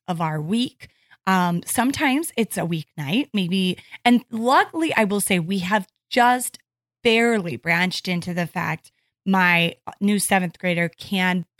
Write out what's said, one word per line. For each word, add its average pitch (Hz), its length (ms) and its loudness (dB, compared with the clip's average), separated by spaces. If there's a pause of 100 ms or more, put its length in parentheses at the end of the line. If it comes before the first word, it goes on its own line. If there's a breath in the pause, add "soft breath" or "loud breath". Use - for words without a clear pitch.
of 170 140 -4
our 156 200 0
week. 226 460 -2 (400 soft breath)
Um, 180 380 2
sometimes 277 720 0
it's 220 200 -2
a 180 40 -2
weeknight, 165 720 -4
maybe. 185 440 0 (260 loud breath)
And 240 280 4
luckily, 302 640 0
I 226 100 2
will 202 160 -2
say 190 180 0
we 185 200 -2
have 185 280 -2 (220)
just 247 480 2 (460)
barely 226 520 2
branched 170 520 -2
into 175 260 -4
the 170 140 -2
fact 160 440 -6 (340)
my 175 500 2 (240)
new 208 180 2
seventh 185 400 0
grader 170 320 -2
can 185 560 -2 (140)